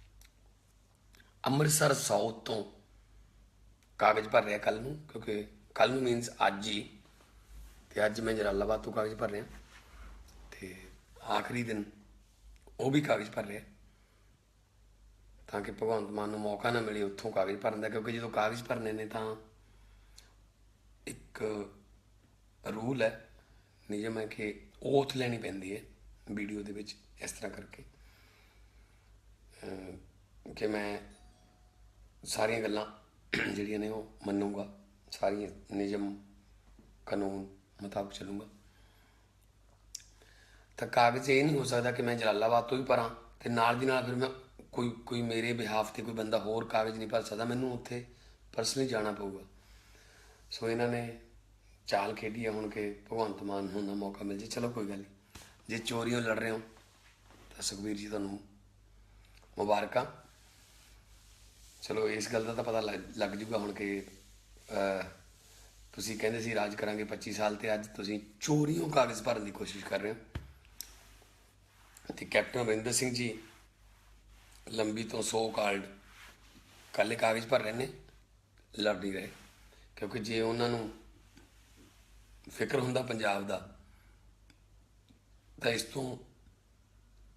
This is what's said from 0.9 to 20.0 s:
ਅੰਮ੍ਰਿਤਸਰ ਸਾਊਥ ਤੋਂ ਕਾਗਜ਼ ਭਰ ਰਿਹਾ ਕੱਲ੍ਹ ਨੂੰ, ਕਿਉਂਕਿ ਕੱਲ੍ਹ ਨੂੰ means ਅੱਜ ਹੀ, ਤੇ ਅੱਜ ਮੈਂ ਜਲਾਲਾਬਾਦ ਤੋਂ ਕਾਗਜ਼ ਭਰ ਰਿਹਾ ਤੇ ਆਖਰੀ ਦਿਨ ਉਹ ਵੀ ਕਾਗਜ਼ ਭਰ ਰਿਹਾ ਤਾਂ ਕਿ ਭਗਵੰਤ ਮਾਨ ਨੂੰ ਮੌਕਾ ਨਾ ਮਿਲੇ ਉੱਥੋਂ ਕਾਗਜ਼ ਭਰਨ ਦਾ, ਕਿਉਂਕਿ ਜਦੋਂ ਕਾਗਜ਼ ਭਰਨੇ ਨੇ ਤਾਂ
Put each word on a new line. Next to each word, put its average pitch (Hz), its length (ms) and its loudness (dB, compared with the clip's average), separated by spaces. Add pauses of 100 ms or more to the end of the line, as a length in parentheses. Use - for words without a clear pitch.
ਅੰਮ੍ਰਿਤਸਰ 147 480 6
ਸਾਊਥ 110 520 2
ਤੋਂ 110 280 -4 (1200)
ਕਾਗਜ਼ 107 300 6
ਭਰ 113 160 8
ਰਿਹਾ 104 140 0
ਕੱਲ੍ਹ 110 220 2
ਨੂੰ, 143 260 -8
ਕਿਉਂਕਿ 107 400 -4 (280)
ਕੱਲ੍ਹ 117 200 6
ਨੂੰ 127 160 4
means 117 240 0 (120)
ਅੱਜ 98 220 0
ਹੀ, - 300 -6 (920)
ਤੇ 104 160 2
ਅੱਜ 107 140 0
ਮੈਂ 113 140 2
ਜਲਾਲਾਬਾਦ 104 480 2
ਤੋਂ 110 100 -6
ਕਾਗਜ਼ 107 220 0
ਭਰ 110 160 -2
ਰਿਹਾ 104 140 -4 (1080)
ਤੇ 92 380 -14 (340)
ਆਖਰੀ 104 400 0
ਦਿਨ 107 220 0 (960)
ਉਹ 131 100 2
ਵੀ 147 100 6
ਕਾਗਜ਼ 107 300 2
ਭਰ 104 140 -4
ਰਿਹਾ 104 160 -8 (1900)
ਤਾਂ 104 120 -4
ਕਿ 104 120 -8
ਭਗਵੰਤ 107 380 0
ਮਾਨ 104 180 -2
ਨੂੰ 107 120 -2
ਮੌਕਾ 104 300 0
ਨਾ 120 100 2
ਮਿਲੇ 107 220 -2
ਉੱਥੋਂ 101 300 -4
ਕਾਗਜ਼ 98 240 2
ਭਰਨ 107 240 -2
ਦਾ, 110 80 -2
ਕਿਉਂਕਿ 113 240 -2
ਜਦੋਂ 117 180 -4
ਕਾਗਜ਼ 113 340 0
ਭਰਨੇ 117 280 -2
ਨੇ 110 140 -4
ਤਾਂ 110 300 -4 (1700)